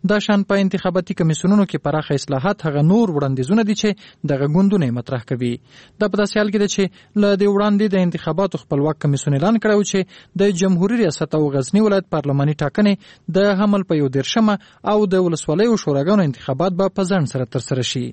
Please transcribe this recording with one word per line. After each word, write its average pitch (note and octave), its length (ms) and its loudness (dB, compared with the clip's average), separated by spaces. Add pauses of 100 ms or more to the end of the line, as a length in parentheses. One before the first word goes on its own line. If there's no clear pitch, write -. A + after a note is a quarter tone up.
(100)
دا G#3 160 2
شان G3+ 240 2
په G3 140 2
انتخاباتي F#3 560 -4
کمیسیونونو F3+ 440 2
کې D#3 220 -6
پراخه D3 340 -2
اصلاحات C#3+ 460 -4
هغه D3 240 0
نور G#3+ 220 2
وړاندیزونه C#3+ 560 0
دي G#3 120 -2
چې G#3+ 100 0 (400)
دغه C#3 160 0
ګوندونه F#3 400 2
یې A#2+ 120 -2
مطرح A#2+ 320 -8
کوي. B2 220 -2 (480)
دا G#3 80 2
په F#3 140 -2
داسې G3+ 160 -2
حال G#3 140 0
کې G#3+ 100 0
ده G#3 120 0
چې G3 100 0 (380)
له G3+ 140 4
دې G3+ 140 2
وړاندې G3+ 420 2
د F#3 140 2
انتخاباتو E3 560 -4
خپلواک D3+ 420 -2
کمیسیون C#3 360 0
اعلان G#3+ 260 2
کړی G#3+ 100 4
و G3+ 140 0
چې F#3+ 100 0 (400)
د G3+ 220 2
جمهوري G3 400 2
ریاست D#3 380 -2
او D3+ 40 2 (140)
غزني F#3+ 260 2
ولایت G3 320 0
پارلماني C#3+ 460 0
ټاکنې G3+ 320 2 (440)
د G3 240 2
حمل G3+ 280 0
په D#3 100 2
یو C#3+ 80 2
دېرشمه G3+ 460 0 (400)
او G#3+ 120 2
د F#3 220 2
ولسوالیو F3 560 0
شوراګانو D#3 460 2
انتخابات E3+ 520 -4
به F#3+ 140 -2
په F#3+ 140 -2
ځنډ F3 240 -2
سره B2+ 220 -4
ترسره B2+ 360 -4
شي. B2 200 -6